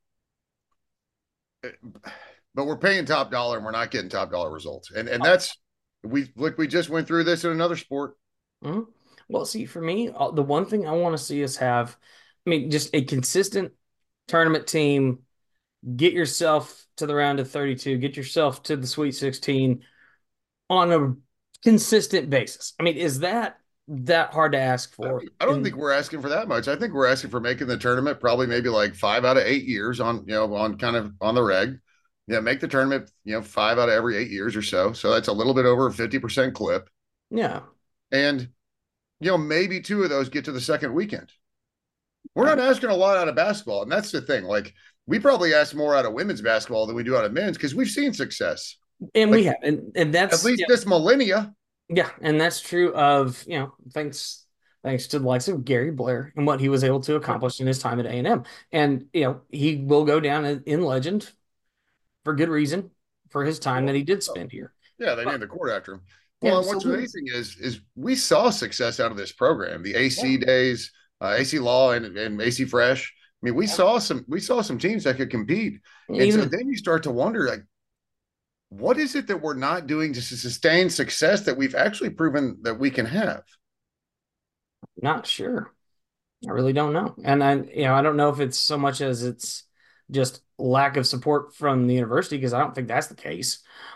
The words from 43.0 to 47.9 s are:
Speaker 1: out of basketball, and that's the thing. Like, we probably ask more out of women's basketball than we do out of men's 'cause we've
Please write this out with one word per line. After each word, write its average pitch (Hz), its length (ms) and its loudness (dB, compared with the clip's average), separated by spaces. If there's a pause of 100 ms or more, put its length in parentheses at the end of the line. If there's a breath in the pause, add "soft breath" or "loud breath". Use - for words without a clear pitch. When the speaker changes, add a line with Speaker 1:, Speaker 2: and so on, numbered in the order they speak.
Speaker 1:
out 170 100 0
of 143 60 -4
basketball, 156 480 0
and 113 80 -6
that's 208 220 -2
the 147 100 -2
thing. 120 220 -2
Like, 101 280 -2 (340 soft breath)
we 226 120 0
probably 180 340 4
ask 151 220 4
more 147 220 2
out 127 100 4
of 107 60 -2
women's 165 280 -4
basketball 110 460 0
than 113 80 -6
we 120 80 -4
do 127 140 0
out 113 80 4
of 104 80 -2
men's 180 260 -2
'cause 143 160 -4
we've 254 160 0